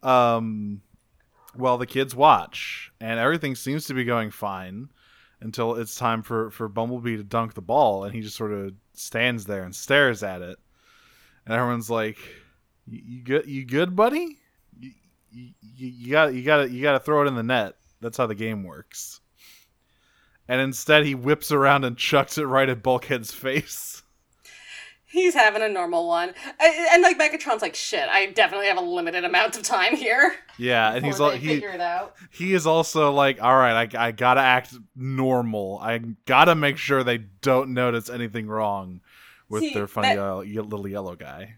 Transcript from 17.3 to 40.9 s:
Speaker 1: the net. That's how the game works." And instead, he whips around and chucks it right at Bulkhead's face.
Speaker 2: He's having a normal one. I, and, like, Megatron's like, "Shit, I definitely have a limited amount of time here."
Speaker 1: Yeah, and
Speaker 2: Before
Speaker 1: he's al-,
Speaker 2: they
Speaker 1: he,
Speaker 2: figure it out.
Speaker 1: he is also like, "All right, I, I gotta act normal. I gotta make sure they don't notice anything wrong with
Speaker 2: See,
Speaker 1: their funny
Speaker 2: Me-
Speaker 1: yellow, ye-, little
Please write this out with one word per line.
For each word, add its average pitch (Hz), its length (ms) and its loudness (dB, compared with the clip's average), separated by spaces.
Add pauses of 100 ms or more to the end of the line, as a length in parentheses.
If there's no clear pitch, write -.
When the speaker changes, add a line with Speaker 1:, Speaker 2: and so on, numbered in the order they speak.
Speaker 1:
the 117 80 -2
net. 113 320 0 (260)
That's 113 160 -8
how 127 100 2
the 107 80 -4
game 110 280 -6
works." - 580 -16 (1300)
And 127 120 0
instead, 147 440 4
he 139 100 -2
whips 139 360 -2
around 139 320 4
and 120 140 -4
chucks - 400 0
it 156 80 -4
right 135 240 2
at 120 140 -4
Bulkhead's 127 500 -2
face. - 680 -8 (1080)
Speaker 2:
He's 349 240 2
having 220 280 4
a 220 80 0
normal 170 380 -2
one. 170 260 -2 (260)
I, 320 320 4
and, 349 100 6
like, 359 160 4
Megatron's 302 440 -2
like, 220 140 -6
"Shit, - 340 -4
I 196 180 2
definitely 196 400 0
have 190 100 2
a 180 40 -2
limited 175 420 -4
amount 180 340 2
of 220 60 -12
time 226 320 0
here." 262 400 2 (220)
Speaker 1:
Yeah, 120 360 2
and - 100 -2
Speaker 2:
Before 143 80 0
Speaker 1:
he's 135 100 0
al-, 147 100 6
Speaker 2:
they 131 60 -4
Speaker 1:
he, 139 100 -6
Speaker 2:
figure 156 220 -2
it 180 120 -10
out. 175 340 -4 (140)
Speaker 1:
he 185 240 -4
is 165 140 2
also 160 460 2
like, 139 280 2
"All 123 140 6
right, 117 400 4
I, 117 120 0
I 117 40 -2
gotta 123 300 4
act 127 320 4 (240)
normal. 123 840 -2
I 117 180 -2 (260)
gotta 151 300 8
make 147 220 0
sure 139 280 0
they 120 140 0
don't 127 540 0
notice 120 360 -2
anything 117 380 -8
wrong 101 520 -4 (500)
with 214 140 -4
Speaker 2:
See, 294 100 -6
Speaker 1:
their 208 140 -4
funny - 220 -2
Speaker 2:
Me- - 60 2
Speaker 1:
yellow, 98 260 -4
ye-, 104 180 -8
little 104 300 -8